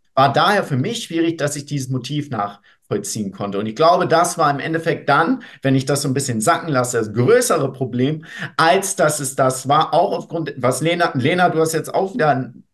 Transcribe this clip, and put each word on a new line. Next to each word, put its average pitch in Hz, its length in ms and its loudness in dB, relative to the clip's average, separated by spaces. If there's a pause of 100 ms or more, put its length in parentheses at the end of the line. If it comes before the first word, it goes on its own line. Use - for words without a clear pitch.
(180)
war 131 140 6
daher 175 320 2
für 139 120 -4
mich 196 280 -4
schwierig, 165 340 -2
dass 147 180 -4
ich 143 100 -10
dieses 131 240 -6
Motiv 139 400 -6
nachvollziehen 101 1040 -6
konnte. 98 260 -6
Und 107 80 -2
ich 110 100 -8
glaube, 175 320 4
das 170 300 2
war 147 120 2
im 139 100 -2
Endeffekt 160 480 -4
dann, 160 340 2 (200)
wenn 135 140 2
ich 131 100 -2
das 143 160 0
so 147 60 -2
ein 131 60 0
bisschen 120 260 -2
sacken 160 300 0
lasse, 123 280 0
das 107 140 -2
größere 160 600 2
Problem, 131 520 -2 (320)
als 180 400 2
dass 151 240 2
es 135 160 -6
das 131 320 0
war, 151 260 2
auch 180 240 4
aufgrund, 156 400 -6
was 123 240 0
Lena, 170 320 0
Lena, 175 360 2
du 160 100 0
hast 160 120 2
jetzt - 220 -4
auch 190 200 -2
wieder 151 160 2
ein 127 440 -2